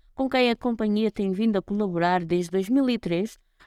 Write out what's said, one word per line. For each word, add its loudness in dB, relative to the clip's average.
com -2
quem 2
a -2
companhia 0
tem -2
vindo 0
a 0
colaborar 0
desde -2
dois -2
mil 2
e 0
três, -4